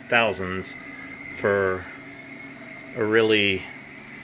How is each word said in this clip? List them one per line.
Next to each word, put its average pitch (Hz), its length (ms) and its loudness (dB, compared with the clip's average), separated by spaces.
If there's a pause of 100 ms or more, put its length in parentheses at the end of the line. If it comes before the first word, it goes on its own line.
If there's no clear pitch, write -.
(100)
thousands 95 680 2 (600)
for 95 480 4 (1120)
a 117 40 2
really 107 600 4 (600)